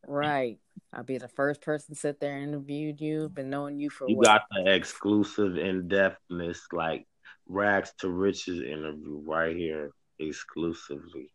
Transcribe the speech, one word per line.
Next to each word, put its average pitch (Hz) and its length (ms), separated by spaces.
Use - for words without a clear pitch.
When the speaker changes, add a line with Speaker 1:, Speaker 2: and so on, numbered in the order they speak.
Speaker 1:
Right. 143 500
I'll 123 100
be 131 140
the 123 100
first 143 340
person 151 320
to 143 60
sit 147 220
there 143 160
and 143 120
interviewed 147 520
you, 156 280
been 135 200
knowing 143 280
you 143 120
for 135 180
Speaker 2:
You 113 100
Speaker 1:
what? 107 80
Speaker 2:
got 107 260
the 95 220
exclusive 101 840
in-depthness, 90 1000
like, 80 340
rags 98 540
to 95 100
riches 90 520
interview 76 640
right 80 300
here, 78 360
exclusively. 71 1160